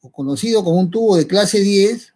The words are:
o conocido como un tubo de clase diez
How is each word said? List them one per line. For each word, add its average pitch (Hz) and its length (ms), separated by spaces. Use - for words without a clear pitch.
o - 100
conocido 190 500
como 170 160
un 185 120
tubo 220 260
de 160 100
clase 202 340
diez 202 540